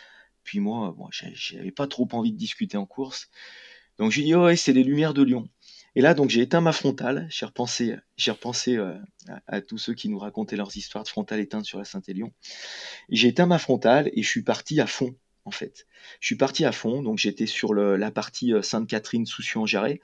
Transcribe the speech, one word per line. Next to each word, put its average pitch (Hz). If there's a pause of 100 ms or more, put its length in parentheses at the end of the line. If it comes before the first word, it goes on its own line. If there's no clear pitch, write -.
(440)
Puis -
moi, 104
bon, -
j'ai, -
j'avais 95
pas 139
trop 123
envie 117
de 107
discuter 107
en 101
course. - (720)
Donc, 107
j'ai 143
dit, « 156
Ouais, 175
c'est 143
les 127
lumières 147
de 139
Lyon. » 123 (460)
Et 131
là, 139
donc, 135
j'ai 117
éteint 170
ma 160
frontale. 139
J'ai -
repensé, 120 (220)
j'ai -
repensé, 120
euh, 95 (340)
à, -
à 196
tous -
ceux -
qui -
nous 101
racontaient 104
leurs 101
histoires 107
de -
frontale 107
éteinte 107
sur 95
la 101
Saint-Élion. 98 (800)
Et 117
j'ai 120
éteint 175
ma 175
frontale 127
et 113
je -
suis 110
parti 147
à 120
fond, 127 (280)
en -
fait. - (320)
Je -
suis 117
parti 135
à 117
fond. 117
Donc, 110
j'étais 107
sur 107
le, 101
la 107
partie, -
euh, 104
Sainte-Catherine, 113
Soucy-en-Jarret, 202